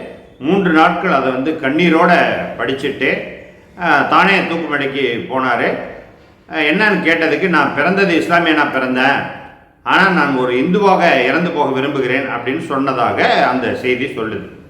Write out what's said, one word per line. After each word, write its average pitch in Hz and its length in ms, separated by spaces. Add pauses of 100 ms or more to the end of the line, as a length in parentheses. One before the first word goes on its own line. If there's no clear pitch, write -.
(400)
மூன்று 175 320
நாட்கள் 175 400
அதை 131 200
வந்து 135 300
கண்ணீரோட 165 540 (420)
படிச்சுட்டு, 135 600 (640)
ஆ, 151 200
தானே 175 380
தூக்குமடிக்கு 139 880
போனாரு. 131 480 (760)
ஆ, 160 40
என்னன்னு 180 480
கேட்டதுக்கு, 160 460
"நான் 143 260
பிறந்தது 175 440
இஸ்லாமியனா 165 460 (100)
பிறந்தேன், 127 460 (600)
ஆனா 165 260
நான் 147 260
ஒரு 123 180
இந்துவாக 175 680
இறந்து 156 260
போக 147 220
விரும்புகிறேன்" 131 540
அப்படின்னு 120 400
சொன்னதாக 135 840
அந்த 123 280
செய்தி 123 300
சொல்லுது. 107 440 (200)